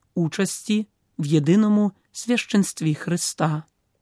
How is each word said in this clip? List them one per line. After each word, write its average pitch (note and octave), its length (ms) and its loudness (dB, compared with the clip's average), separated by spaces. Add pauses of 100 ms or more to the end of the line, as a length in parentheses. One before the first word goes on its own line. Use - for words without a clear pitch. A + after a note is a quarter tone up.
(140)
участі G3 720 -2 (320)
в D3+ 80 -4
єдиному G3+ 680 4 (200)
священстві G3 840 0
Христа. D#3 680 -4 (400)